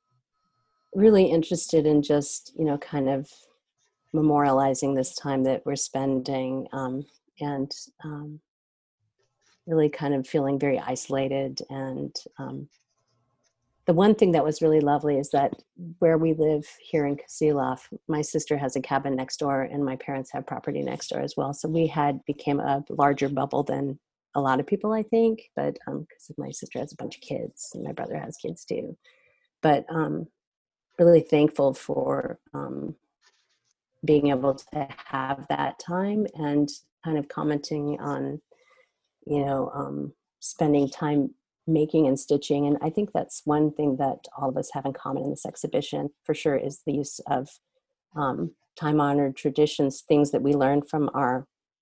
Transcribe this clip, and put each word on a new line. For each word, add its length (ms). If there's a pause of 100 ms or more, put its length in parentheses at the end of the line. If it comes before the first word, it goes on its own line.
(920)
really 320
interested 600
in 160
just, 560
you 80
know, 120
kind 320
of 200 (840)
memorializing 800
this 200
time 280
that 220
we're 100
spending, 960
um, 300 (360)
and, 320 (320)
um, 360 (1300)
really 200
kind 260
of 140
feeling 320
very 200
isolated. 920
And, 440 (240)
um, 300 (1200)
the 80
one 220
thing 180
that 100
was 180
really 180
lovely 380
is 140
that 220 (460)
where 180
we 160
live 340 (140)
here 240
in 100
Kasilof, 720 (200)
my 140
sister 360
has 180
a 60
cabin 340
next 220
door 260
and 200
my 120
parents 360
have 140
property 380
next 240
door 140
as 140
well. 180
So 160
we 180
had 380
became 340
a 300
larger 400
bubble 340
than 360 (360)
a 60
lot 180
of 80
people, 260
I 100
think, 520
but, 220 (100)
um, 180
'cause 320
my 140
sister 280
has 120
a 40
bunch 200
of 60
kids 520
and 100
my 80
brother 280
has 180
kids 280
too. 320 (640)
But, 280
um, 380 (720)
really 220
thankful 520
for, 640 (140)
um, 420 (1080)
being 220
able 280
to 320 (180)
have 420
that 320
time 560
and 340 (340)
kind 140
of 100
commenting 720
on, 420 (840)
you 180
know, 300
um, 400 (260)
spending 500
time 440 (340)
making 400
and 120
stitching. 460
And 160
I 80
think 220
that's 340
one 260
thing 260
that 380
all 140
of 80
us 140
have 140
in 80
common 300
in 60
this 160
exhibition, 640 (140)
for 100
sure, 220
is 300
the 80
use 340
of, 220 (640)
um, 400 (200)
time-honored 600
traditions, 640
things 300
that 100
we 120
learned 360
from 240
our 340 (340)